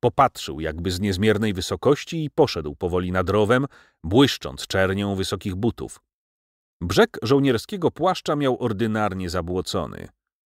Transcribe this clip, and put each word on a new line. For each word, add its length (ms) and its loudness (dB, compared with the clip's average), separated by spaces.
popatrzył 600 0
jakby 300 -4
z 100 -2
niezmiernej 540 2
wysokości 720 -2
i 60 -6
poszedł 460 0
powoli 360 -2
nad 180 0
rowem, 360 4
błyszcząc 600 2
czernią 480 0
wysokich 400 -4
butów. 460 -4
Brzeg 400 2
żołnierskiego 680 2
płaszcza 460 -2
miał 260 0
ordynarnie 680 -2
zabłocony. 760 -4